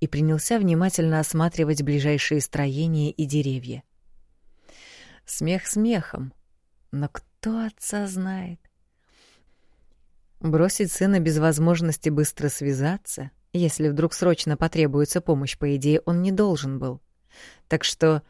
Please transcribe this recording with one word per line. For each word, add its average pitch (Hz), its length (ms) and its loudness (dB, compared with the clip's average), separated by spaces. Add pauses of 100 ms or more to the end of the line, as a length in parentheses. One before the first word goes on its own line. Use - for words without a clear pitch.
и 160 60 0
принялся 156 520 0
внимательно 170 600 2
осматривать 160 600 0
ближайшие 147 580 0
строения 147 720 -2
и 151 140 -4
деревья. 135 580 -4 (1400)
Смех 175 420 -4
смехом, 208 640 -2 (600)
но 143 160 -2
кто - 580 -6
отца 208 400 -6
знает? 185 540 -8 (1800)
Бросить 165 520 2
сына 196 260 2
без 156 200 2
возможности 160 720 2
быстро 147 380 0
связаться, 139 840 -4 (220)
если 160 360 0
вдруг 147 240 0
срочно 165 440 2
потребуется 151 640 2
помощь, 139 360 0
по 143 180 -2
идее, 147 300 2
он 175 180 0
не 190 80 0
должен 160 480 0
был. 127 220 -6 (680)
Так 160 160 0
что 156 460 2